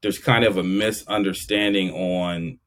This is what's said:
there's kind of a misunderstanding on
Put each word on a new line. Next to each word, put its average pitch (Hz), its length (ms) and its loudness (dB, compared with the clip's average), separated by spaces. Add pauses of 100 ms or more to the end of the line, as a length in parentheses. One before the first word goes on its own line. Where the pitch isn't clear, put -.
there's 101 160 -2
kind 117 260 4
of 101 140 4
a 87 40 0
misunderstanding 101 1300 0
on 87 760 -4